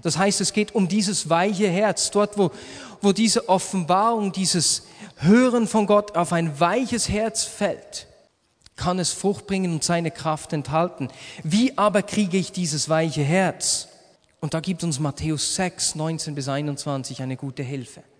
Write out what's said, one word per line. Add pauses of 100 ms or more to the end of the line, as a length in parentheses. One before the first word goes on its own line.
Das
heißt,
es
geht
um
dieses
weiche
Herz,
dort
wo, (500)
wo
diese
Offenbarung,
dieses (300)
Hören
von
Gott
auf
ein
weiches
Herz
fällt, (720)
kann
es
Frucht
bringen
und
seine
Kraft
enthalten. (340)
Wie
aber
kriege
ich
dieses
weiche
Herz? (520)
Und
da
gibt
uns
Matthäus
sechs,
neunzehn
bis
einundzwanzig
eine
gute
Hilfe. (160)